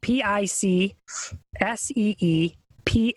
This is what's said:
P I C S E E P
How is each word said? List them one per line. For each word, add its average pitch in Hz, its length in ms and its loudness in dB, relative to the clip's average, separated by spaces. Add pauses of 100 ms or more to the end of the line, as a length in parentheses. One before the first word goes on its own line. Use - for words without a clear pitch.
P 254 200 0
I 202 260 0
C 185 500 0 (640)
S 220 340 -4
E 214 240 0
E 165 380 2 (280)
P 226 320 2